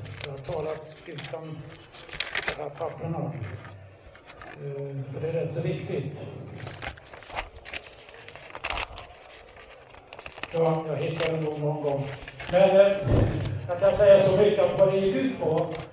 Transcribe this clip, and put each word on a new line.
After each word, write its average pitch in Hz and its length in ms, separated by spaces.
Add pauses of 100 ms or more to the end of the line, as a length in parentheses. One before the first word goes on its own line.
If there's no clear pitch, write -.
(240)
jag 147 80
har 135 60 (140)
talat 156 440 (100)
utan 160 520 (960)
de 147 60
här 147 80
papperna. 160 640 (1300)
Eh, 139 480
för - 80
det 160 80
är 165 40
rätt 165 220
så 170 60
viktigt. - 600 (4000)
Ja, 160 300
jag 147 80
hittar 160 360
den 160 120
nog 147 160
någon 147 220
gång. 139 220 (480)
Men, 185 180
eh, 196 220 (760)
jag 175 120
kan 196 120
säga 196 280
så 196 220
mycket 202 240
att - 120
vad 190 140
det 196 60
gick 196 180
ut 269 240
på, 160 260 (260)